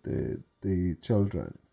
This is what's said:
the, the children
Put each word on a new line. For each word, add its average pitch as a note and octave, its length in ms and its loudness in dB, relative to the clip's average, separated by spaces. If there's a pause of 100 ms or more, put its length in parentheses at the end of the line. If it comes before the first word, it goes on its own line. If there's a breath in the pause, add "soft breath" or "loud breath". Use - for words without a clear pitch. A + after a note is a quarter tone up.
the, C2 400 -4 (180)
the F2+ 400 0
children G2 560 0 (160)